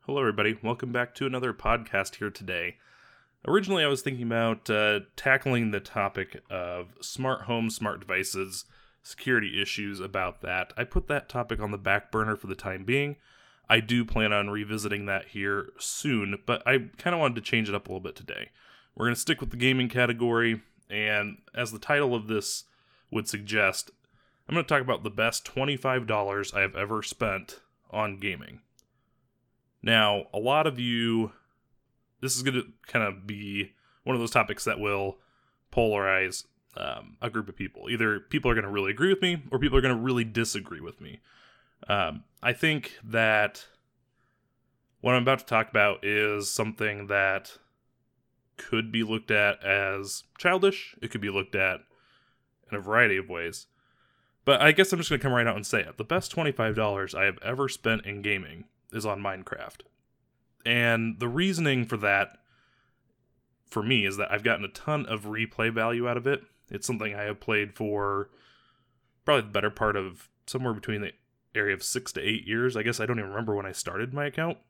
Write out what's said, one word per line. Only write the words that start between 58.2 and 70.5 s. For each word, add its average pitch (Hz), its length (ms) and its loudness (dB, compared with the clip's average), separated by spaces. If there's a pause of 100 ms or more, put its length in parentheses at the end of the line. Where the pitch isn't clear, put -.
gaming 95 440 -4 (260)
is 107 140 -6
on 101 160 -2
Minecraft. - 600 -8 (840)
And 117 540 2
the 120 80 -2
reasoning 151 580 2
for 113 120 -4
that, 101 420 2 (1300)
for 107 160 -2
me, 113 200 2
is 98 140 -2
that 101 140 -2
I've 101 100 0
gotten 110 240 0
a 98 40 -8
ton 151 360 -4
of 110 200 -6
replay 110 460 -2
value 117 380 0
out 120 80 0
of 120 80 -4
it. 139 160 0 (300)
It's - 160 -8
something 110 260 -2
I 104 120 -6
have 104 140 -6
played 104 360 0
for 101 560 -2 (920)
probably 131 180 4
the 104 60 -10
better 104 200 2
part 107 260 0
of 95 320 -6 (200)
somewhere 127 260 -2